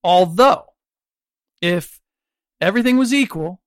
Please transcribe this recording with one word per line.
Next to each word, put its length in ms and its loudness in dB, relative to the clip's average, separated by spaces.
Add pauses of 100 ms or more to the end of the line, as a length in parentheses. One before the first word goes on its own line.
Although, 600 2 (960)
if 380 -4 (600)
everything 380 0
was 160 0
equal 540 -4